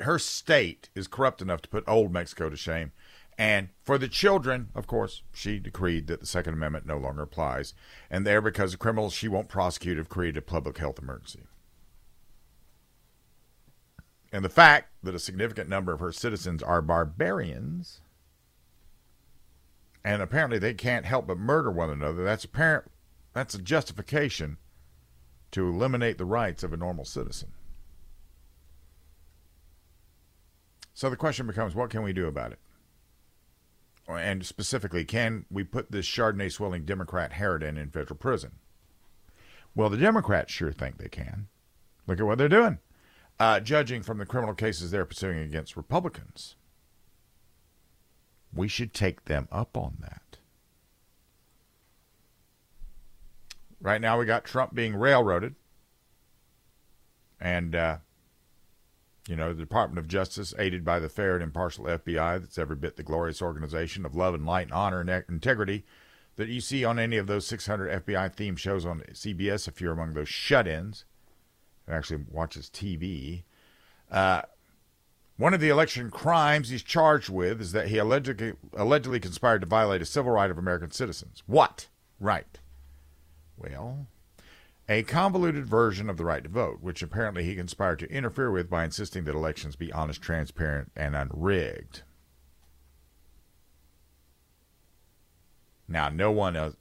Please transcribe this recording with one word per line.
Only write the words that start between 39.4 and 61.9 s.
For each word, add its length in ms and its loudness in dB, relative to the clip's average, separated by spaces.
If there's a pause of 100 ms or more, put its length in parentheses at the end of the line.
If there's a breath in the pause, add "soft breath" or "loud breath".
Well, 160 4
the 60 0
Democrats 560 4
sure 200 -2
think 260 -8
they 100 -12
can. 400 -8 (580)
Look 120 0
at 80 2
what 120 2
they're 100 6
doing. 300 6 (600 soft breath)
Uh, 220 6
judging 420 0
from 160 -6
the 80 -6
criminal 280 -2
cases 360 -2
they're 140 0
pursuing 340 -4
against 380 -6
Republicans, 800 -6 (2000)
we 140 -2
should 280 -6
take 320 -4
them 260 -2
up 240 -6
on 240 -8
that. 380 -18 (3500)
Right 200 2
now, 180 4
we 60 2
got 200 2
Trump 300 -2
being 220 0
railroaded. 580 4 (1900)
And, 360 0
uh, 220 2 (1300)
you 80 -4
know, 160 -2
the 80 -6
Department 400 0
of 80 -6
Justice, 500 -4
aided 260 -2
by 140 2
the 100 -4
fair 260 0
and 100 0
impartial 440 -4
F 160 -2